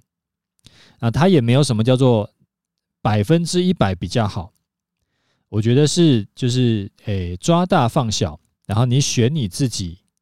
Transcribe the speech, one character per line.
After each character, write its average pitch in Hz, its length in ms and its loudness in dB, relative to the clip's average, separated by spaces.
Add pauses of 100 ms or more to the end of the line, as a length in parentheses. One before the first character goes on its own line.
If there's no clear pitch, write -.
(1000)
那 117 100 -2
它 143 160 2
也 180 140 4
没 117 140 2
有 139 80 4
什 131 120 0
么 107 80 0
叫 127 140 2
做 120 340 2 (680)
百 107 240 0
分 170 180 2
之 180 220 -2
一 185 80 2
百 98 220 -2
比 90 120 -8
较 107 220 -2
好。 87 240 -12 (1000)
我 104 80 -2
觉 113 140 2
得 147 120 4
是， 143 480 2
就 131 140 -4
是， 117 420 -2 (140)
诶， 90 320 -6
抓 170 300 0
大 160 200 2
放 123 240 -2
小， 85 300 -4 (240)
然 98 140 -4
后 127 80 2
你 123 120 0
选 131 360 0
你 143 120 -2
自 127 220 -4
己 90 300 -10 (240)